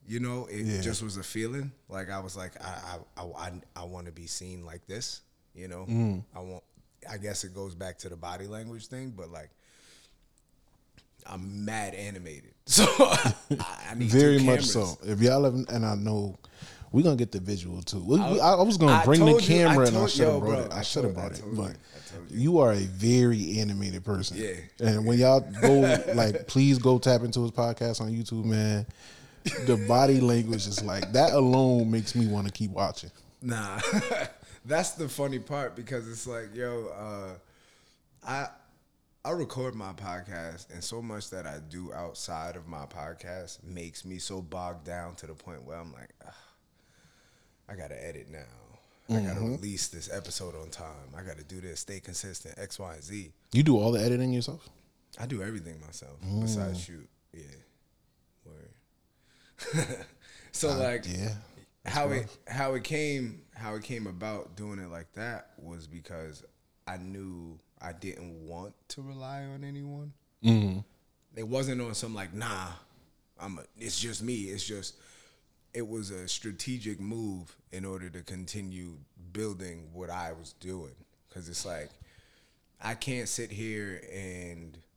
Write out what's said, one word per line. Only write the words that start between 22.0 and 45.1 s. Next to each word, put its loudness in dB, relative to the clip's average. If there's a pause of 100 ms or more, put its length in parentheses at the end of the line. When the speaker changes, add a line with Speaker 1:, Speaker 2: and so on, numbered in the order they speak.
Speaker 1:
told -14
you. -4
Speaker 2:
you 6
are 8
a 4
very 6
animated -2
person. -2
Speaker 1:
Yeah. -4 (340)
Speaker 2:
And 4
when 6
y'all 10 (200)
go, 8
Speaker 1:
<laughs> 2
Speaker 2:
like, 2
please 6
go 8
tap 6
into 0
his 0
podcast 0
on -2
YouTube, -2
man. 2 (800)
The 6 (100)
body 6
language 2
is -4
like, -4
that 6
alone 6
makes 0
me 4
wanna 0
keep -4
watching. -4 (320)
Speaker 1:
Nah. -6 (440)
<laughs> -14
That's 0
the -6
funny -4
part -6
because -8
it's -10
like, -10
yo, -6 (120)
uh, -16
I, -6 (760)
I -6
record -4
my -10
podcast, -10
and -12
so -8
much -10
that -10
I -10 (100)
do -12
outside -10
of -16
my -12
podcast -14
makes -14
me -12
so -10
bogged -10
down -10